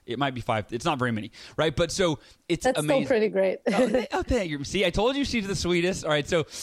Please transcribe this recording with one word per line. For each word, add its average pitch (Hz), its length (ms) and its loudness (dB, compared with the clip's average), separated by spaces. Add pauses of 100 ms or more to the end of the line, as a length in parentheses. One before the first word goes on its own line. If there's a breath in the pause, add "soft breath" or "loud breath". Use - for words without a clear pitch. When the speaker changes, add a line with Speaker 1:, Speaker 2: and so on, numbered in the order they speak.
Speaker 1:
It 120 140 -4
might 135 140 0
be 120 60 -8
five. 110 300 -2
It's 117 140 -6
not 151 160 0
very 123 100 0
many, 107 220 -4 (240 loud breath)
right? 156 180 0
But 170 160 0
so 175 300 0 (280 soft breath)
it's 165 140 -2
Speaker 2:
That's 262 160 2
Speaker 1:
amazing. 269 280 2
Speaker 2:
still - 20 0
pretty 220 200 4
great. 190 340 0
<laughs> 202 120 0
Speaker 1:
Oh, 240 140 4
th-, 226 240 0
oh, 359 100 0
thank 202 280 0
you. 143 120 -4
See, 190 240 0
I 175 40 2
told 233 260 2
you 277 80 0
she's 214 240 -2
the 190 80 -2
sweetest. 175 480 0
All 156 80 0
right, 147 160 0
so, 160 180 2 (160 loud breath)